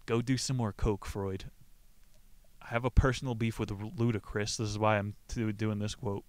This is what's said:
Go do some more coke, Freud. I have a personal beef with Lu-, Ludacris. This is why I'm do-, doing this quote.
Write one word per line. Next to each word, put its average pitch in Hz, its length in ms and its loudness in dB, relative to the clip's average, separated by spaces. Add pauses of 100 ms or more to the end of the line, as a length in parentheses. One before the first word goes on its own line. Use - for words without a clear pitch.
Go 117 160 2
do 127 160 2
some 131 200 -2
more 110 160 0
coke, - 320 0
Freud. 98 460 -4 (1120)
I - 40 -14
have 117 160 0
a 127 40 0
personal 127 460 4
beef 113 240 -2
with 107 100 -2
Lu-, 107 220 -8
Ludacris. 110 680 0
This 107 120 -2
is 107 100 -4
why 107 180 6
I'm 101 180 -2 (120)
do-, 110 260 -2
doing 107 240 -2
this 104 160 -4
quote. 101 360 -6